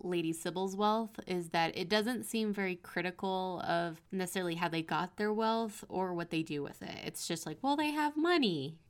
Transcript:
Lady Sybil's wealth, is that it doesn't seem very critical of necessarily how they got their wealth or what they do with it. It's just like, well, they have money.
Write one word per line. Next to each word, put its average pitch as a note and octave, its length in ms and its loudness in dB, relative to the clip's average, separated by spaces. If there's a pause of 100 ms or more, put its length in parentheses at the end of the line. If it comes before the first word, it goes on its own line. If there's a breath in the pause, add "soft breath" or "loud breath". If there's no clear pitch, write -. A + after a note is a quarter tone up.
Lady E3+ 320 0
Sybil's F#3 420 -2
wealth, G#3+ 520 2
is F3 240 -2
that E3 260 2
it F3+ 140 -2
doesn't G#3+ 340 2
seem G#3+ 300 0
very F#3+ 220 0
critical F#3 920 -2
of E3+ 320 0 (100)
necessarily F#3 440 0
how F3 140 0
they E3 120 0
got D#3+ 380 -2
their G#3+ 160 2
wealth A3 560 0
or F#3 240 0
what E3+ 160 -4
they D#3+ 120 2
do D3 200 -2
with - 180 -8
it. - 140 -8 (100)
It's - 240 -6
just E3 160 -4
like, D#3 160 -8
well, C#4+ 160 2
they D4+ 140 0
have D4 260 0
money. A#3 600 2 (120)